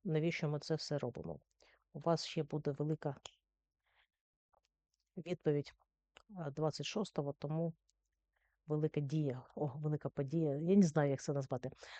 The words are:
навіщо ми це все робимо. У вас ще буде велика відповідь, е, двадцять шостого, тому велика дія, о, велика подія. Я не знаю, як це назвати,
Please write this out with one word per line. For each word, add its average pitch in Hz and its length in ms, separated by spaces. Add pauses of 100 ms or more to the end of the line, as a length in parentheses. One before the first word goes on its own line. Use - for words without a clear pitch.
навіщо 156 460
ми 147 100
це 160 160
все 147 220
робимо. 85 420 (540)
У 151 60
вас 165 260
ще - 180
буде 147 280
велика 151 440 (2000)
відповідь, 160 560 (680)
е, 147 120
двадцять 151 340
шостого, 160 480
тому 165 400 (920)
велика 151 320
дія, 139 440 (120)
о, 147 120
велика 151 420
подія. 147 460
Я 165 200
не 196 120
знаю, 147 220
як 135 120
це 151 120
назвати, 131 380 (280)